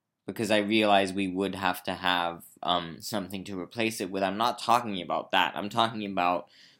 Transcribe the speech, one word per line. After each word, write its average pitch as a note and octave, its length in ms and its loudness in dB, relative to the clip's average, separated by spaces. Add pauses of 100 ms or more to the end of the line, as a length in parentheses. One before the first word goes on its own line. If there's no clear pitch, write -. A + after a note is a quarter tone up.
(280)
because G#2 240 -2
I G#2+ 80 6
realize G2+ 520 4
we G2 160 -2
would F#2 280 -2
have F#2 280 -2
to F#2+ 100 -4
have, F2 500 0 (180)
um, E2+ 380 -2
something F#2+ 460 -6
to F#2+ 140 -8
replace A2 420 -4
it F#2 100 -6
with. G2 100 -2
I'm F#2+ 160 0
not A#2+ 220 0
talking A#2 420 0
about D#2+ 300 -4
that. F2+ 240 2
I'm G2 140 -4
talking A2+ 360 0
about F2+ 440 0 (300)